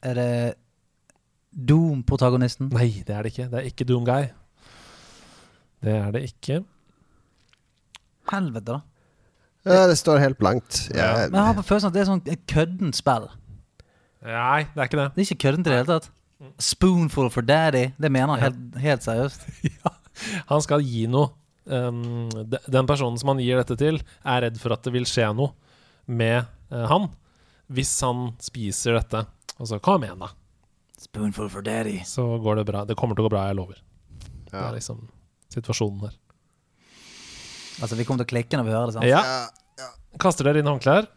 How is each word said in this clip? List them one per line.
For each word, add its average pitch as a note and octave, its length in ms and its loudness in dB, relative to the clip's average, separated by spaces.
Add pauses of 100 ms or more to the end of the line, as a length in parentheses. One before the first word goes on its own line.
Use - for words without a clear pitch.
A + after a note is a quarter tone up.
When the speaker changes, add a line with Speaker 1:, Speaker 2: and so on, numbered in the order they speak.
Speaker 1:
Er B2+ 120 -4
det A#2+ 400 0 (1000)
Doom-protagonisten? C3 1160 2
Speaker 2:
Nei, A#2 340 2
det G#2 80 -6
er G#2 80 -6
det G#2+ 100 -6
ikke. B2+ 180 -10
Det A#2+ 100 -4
er C3 100 -8
ikke B2 160 -6
Doom B2 180 2
Guy. B2+ 240 2 (1500)
Det G#2+ 120 0
er G#2 180 -2
det B2 200 -4
ikke. D#3+ 320 -6 (1700)
Speaker 1:
Helvete D3 340 -4
da. A#2 160 -6 (840)
Speaker 3:
Ja, F#3 200 8
det E3+ 120 6
står D3+ 220 4
helt C3+ 180 2
blankt. - 560 0
Speaker 2:
Ja. A2 240 2
Speaker 3:
Jeg F#2+ 120 0
Speaker 1:
Men F#3+ 100 2
jeg G#3 60 4
har A3+ 80 4
på G3 120 -4
følelsen G3+ 220 2
at F3 60 -2
det G3+ 80 4
er G3 80 2
sånn F#3+ 160 2
et D#3+ 200 -6
kødden E3+ 480 0
spill. A#2 340 0 (960)
Speaker 2:
Nei, B2 420 0 (100)
det - 20 -6
er C3 120 -2
ikke D3+ 100 0
det. C#3 160 0
Speaker 1:
Det F#3+ 80 0
er G3 60 0
ikke - 180 -6
kødden D#3 180 2
til D#3+ 80 2
det B2 60 4
hele D#3 220 2
tatt. - 100 -20 (480)
Spoonful E3 720 2
for A#2+ 120 -2
daddy, C3+ 560 4
det D3 120 0
mener C3+ 240 2
han - 40 0
Speaker 2:
Ja. A#2 120 4
Speaker 1:
helt, B2 320 -12
helt C#3+ 200 2
seriøst. B2 440 -2 (160)
Speaker 2:
<laughs> - 220 -4
Ja. - 100 0 (540)
Han D3 140 2
skal D3 200 2
gi A#2 240 -2
noe. C#3 240 2 (360)
Ehm, A#2+ 600 -4 (220)
de, A#2+ 80 -4 (100)
den C3 180 4
personen B2+ 320 0
som C3+ 100 -2
han C3+ 100 2
gir B2 180 0
dette B2 220 0
til, D3+ 220 2 (240)
er B2+ 180 0
redd A2+ 160 -4
for A#2 140 -2
at A2 100 -4
det B2+ 100 -6
vil B2 140 0
skje A2+ 300 2
noe C#3 160 0 (560)
med, A#2 380 0 (260)
eh, A#2+ 160 -4
han F#3 220 2 (600)
hvis C3 300 -2
han B2 400 -2
spiser A#2 580 -4
dette. A2 280 -4 (340)
Og A#2+ 80 -8
så, A2 120 -4
kom F#3 220 2
igjen G2 160 -10
da. E2+ 100 -12 (680)
Speaker 1:
Spoonful G#2+ 500 -6
for G2 140 -12
daddy. G#2+ 420 -4
Speaker 2:
Så B2 200 -4 (180)
går G#2+ 140 2
det G#2+ 100 -2
bra. G#2 180 -4
Det A2 120 -4
kommer A#2 180 -2
til A2 100 2
å A2 40 4
gå G#2 80 0
bra, G2 100 0
jeg G2 100 -2
lover. F#2 220 -10 (400)
Det - 340 -18
Speaker 3:
Ja. F#3+ 180 -6
Speaker 2:
er A2+ 40 -8
liksom A2+ 320 -12 (480)
situasjonen G#2+ 460 -4
her. G#2 160 -12 (1600)
Speaker 1:
Altså, A2+ 140 -4
vi A2+ 100 -2
kommer B2 200 -2
til - 20 -8
å - 60 -8 (100)
klikke C#3+ 160 -2
når B2 60 0
vi A2 100 -2
hører A#2 120 0
det, A2+ 80 -6
sant? A2+ 120 -4
Speaker 2:
Ja. C3 160 6
Speaker 3:
Ja, B2+ 240 -4 (320)
ja. C3 100 -14 (300)
Speaker 2:
Kaster F3+ 240 2
dere C#3+ 160 4
inn D3 80 2
håndklær? D3 400 4 (100)